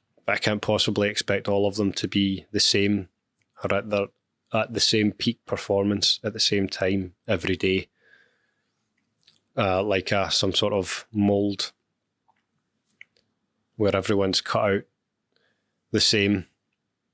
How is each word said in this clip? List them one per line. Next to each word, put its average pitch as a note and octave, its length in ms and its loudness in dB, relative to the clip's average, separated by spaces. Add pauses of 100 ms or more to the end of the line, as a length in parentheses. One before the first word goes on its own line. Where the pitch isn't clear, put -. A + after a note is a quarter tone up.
(240)
But G2+ 120 0
I - 20 -6
can't G#2 240 0
possibly G#2 460 2
expect G2+ 400 -2
all G2+ 180 2
of G2+ 100 -4
them G2+ 180 0
to - 140 -4
be G2 440 0
the G#2 80 0
same G2+ 480 2 (560)
or G2 100 -2
at G2+ 160 -4
their, G2+ 160 0 (460)
at A2 200 -2
the A2 80 -4
same G#2+ 320 2
peak - 340 -4
performance G2 760 0
at G#2+ 100 -6
the A2 80 -8
same G2 280 2
time F#2+ 460 -2 (120)
every F#2 300 -2
day. F#2+ 320 0 (1700)
Uh, F#2+ 280 0
like G2 300 -2
a, G2 180 0
some F#2+ 240 0
sort G#2 180 0
of F#2+ 400 -4
mold G2+ 600 0 (2000)
where G2+ 180 2
everyone's F#2+ 460 0
cut - 240 -2
out G2+ 180 0 (1080)
the A2 100 0
same G2+ 460 2 (680)